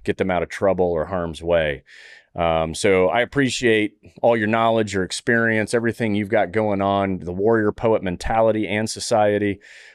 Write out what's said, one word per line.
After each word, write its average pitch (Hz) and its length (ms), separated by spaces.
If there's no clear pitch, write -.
get 101 140
them 95 120
out 87 120
of 80 60
trouble 92 420
or 80 160
harm's 82 360
way. 80 420
Um, 80 400
so 92 340
I 101 140
appreciate 117 720
all 120 140
your 107 100
knowledge, 113 480
your 95 100
experience, 113 680
everything 113 400
you've 104 140
got 95 240
going 104 300
on, 98 380
the 87 120
warrior 104 400
poet 110 300
mentality 107 680
and 107 200
society, 104 720